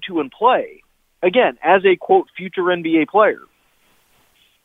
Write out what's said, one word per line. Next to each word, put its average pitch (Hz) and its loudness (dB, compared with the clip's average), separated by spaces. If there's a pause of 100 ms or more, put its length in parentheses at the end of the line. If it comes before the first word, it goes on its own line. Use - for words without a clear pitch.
to 170 -6
and 135 -6
play, 196 -2 (380)
again, 185 0
as 180 2
a, 185 4
quote, 190 0
future 180 -6
N 175 -4
B 160 0
A 147 0
player, 202 0 (1200)